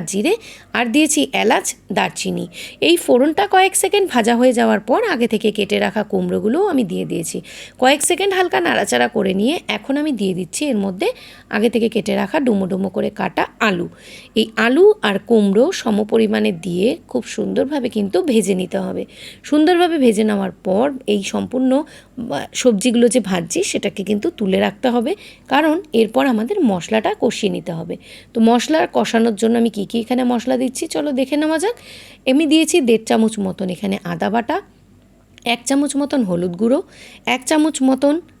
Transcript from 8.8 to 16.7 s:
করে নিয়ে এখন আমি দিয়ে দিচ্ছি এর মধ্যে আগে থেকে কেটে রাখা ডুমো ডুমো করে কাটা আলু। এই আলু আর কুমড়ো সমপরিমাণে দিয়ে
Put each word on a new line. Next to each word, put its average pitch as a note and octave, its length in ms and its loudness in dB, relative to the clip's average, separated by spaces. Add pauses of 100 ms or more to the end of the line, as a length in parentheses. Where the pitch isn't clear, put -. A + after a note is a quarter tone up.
করে G3 260 -2
নিয়ে A3 220 0 (140)
এখন G#3+ 280 -4
আমি D4+ 140 -2
দিয়ে G3 220 -2
দিচ্ছি F3+ 320 -6
এর B3+ 120 0
মধ্যে G3 300 -2 (420)
আগে A#3 200 0
থেকে A3+ 200 0
কেটে G#3 260 -2
রাখা G3 240 -2
ডুমো G#3+ 280 0
ডুমো F#3+ 220 -2
করে G#3 200 -4
কাটা F#3+ 340 -4 (160)
আলু। F3+ 280 0 (480)
এই A3 100 2 (120)
আলু B3+ 280 4 (160)
আর G3+ 240 0
কুমড়ো G#3+ 460 4
সমপরিমাণে G#3+ 800 0 (120)
দিয়ে F#3 240 0 (200)